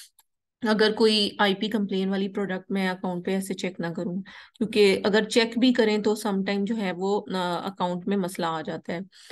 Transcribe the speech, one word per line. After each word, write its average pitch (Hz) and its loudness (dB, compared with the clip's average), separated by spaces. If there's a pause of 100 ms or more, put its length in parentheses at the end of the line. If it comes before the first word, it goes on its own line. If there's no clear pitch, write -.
(680)
अगर 214 4
कोई 214 2
आईपी 202 2
कंप्लेन 196 0
वाली 196 -2
प्रोडक्ट 185 -4
मैं 190 0
अकाउंट 180 -4
पे 190 -2
ऐसे 190 -4
चेक 185 -8
ना 170 -4
करूँ, 180 -6 (320)
क्योंकि 208 4
अगर 208 2
चेक 233 0
भी 254 6
करें 214 4
तो 214 2
sometime 202 -2
जो 214 -2
है 202 -2
वो, 190 0
अ, 180 -4
अकाउंट 180 -4
में 196 0
मसला 180 -2
आ 160 -4
जाता - -8
है, 175 -6 (280)